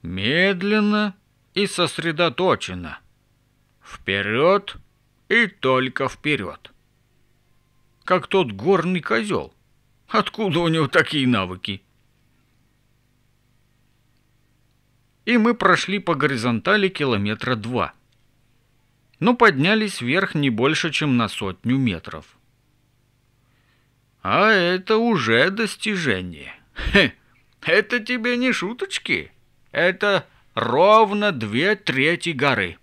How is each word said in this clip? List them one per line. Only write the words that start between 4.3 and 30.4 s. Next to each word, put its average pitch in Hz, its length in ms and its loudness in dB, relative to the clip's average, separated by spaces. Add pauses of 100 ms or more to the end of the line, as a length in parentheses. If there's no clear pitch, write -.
и 226 180 2
только 131 640 -2
вперед. 107 640 -8 (1300)
Как 180 240 -2
тот 170 240 0
горный 170 480 -2
козел. 202 540 -4 (540)
Откуда 202 520 -2
у 170 80 0
него 160 200 0
такие 147 380 0
навыки? 98 560 -2 (3500)
И 240 120 2
мы 226 160 4
прошли 190 460 0
по 170 160 -2
горизонтали 139 720 0
километра 117 680 -2
два. 107 380 -4 (1300)
Но 240 160 2
поднялись 202 680 2
вверх 156 340 0
не 143 140 2
больше, 139 420 0
чем 139 260 0
на 113 100 2
сотню 107 500 -4
метров. 85 600 -4 (1800)
А 202 280 4
это 185 480 2
уже 160 520 2
достижение. 147 1040 -4 (380)
Хе, 190 220 4 (480)
это 208 380 2
тебе 240 380 -4
не 254 140 0
шуточки. 196 800 -6 (400)
Это 185 560 0 (260)